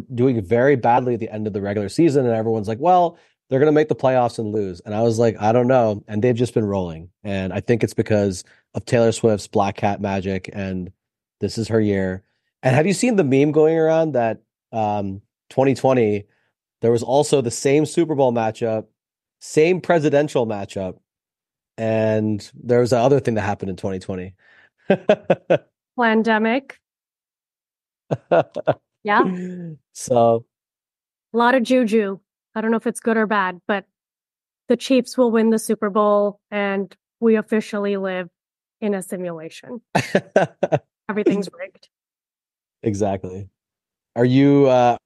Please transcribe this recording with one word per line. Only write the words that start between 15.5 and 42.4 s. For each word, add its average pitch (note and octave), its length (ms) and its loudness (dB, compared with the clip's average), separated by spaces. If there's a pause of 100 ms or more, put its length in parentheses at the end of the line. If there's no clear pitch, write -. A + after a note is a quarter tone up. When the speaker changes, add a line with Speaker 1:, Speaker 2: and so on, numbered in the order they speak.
Speaker 1:
twenty C3 240 2
twenty, A2+ 480 2 (580)
there A#2 100 2
was A#2+ 120 0
also C#3+ 380 2
the A#2 100 -4
same C#3+ 340 2
Super D#3 300 -2
Bowl C3 180 2
matchup, A2 540 -4 (520)
same E3 420 0
presidential D3 640 0
matchup, G2 500 -8 (800)
and A2 800 -2
there A#2+ 240 0
was A#2+ 100 2
the B2+ 80 2
other C3+ 220 4
thing B2 160 -2
that G#2 60 -2
happened G2 280 -4
in F#2 60 -6
twenty F#2+ 240 -6
twenty. F#2+ 340 -10 (560)
<laughs> - 1080 -2
Speaker 2:
Pandemic. A3+ 800 0 (1500)
Speaker 1:
<laughs> E3 80 6 (640)
Speaker 2:
Yeah. G#3 220 2 (640)
Speaker 1:
So. A#2 540 2 (880)
Speaker 2:
A A3 40 0
lot A#3+ 180 4
of B3+ 80 2
juju. A3 560 0 (360)
I A3 60 -6
don't A3 100 -2
know A3+ 60 0
if A3 100 -4
it's A3+ 120 -8
good A3+ 180 -2
or A3 100 0
bad, F#3 400 -2
but G3 180 -4 (840)
the A#3+ 100 2
Chiefs B3+ 400 0
will B3 140 2
win A3+ 180 2
the A3 100 2
Super G#3+ 300 -4
Bowl G#3 500 0 (120)
and G3 440 -4 (240)
we A3+ 160 4
officially G#3 640 -4
live F#3 320 -6 (520)
in G#3 120 -2
a F#3+ 80 -4
simulation. F3 800 -12 (640)
Speaker 1:
<laughs> - 640 -6
Speaker 2:
Everything's G3 480 -2
rigged. - 320 -18 (920)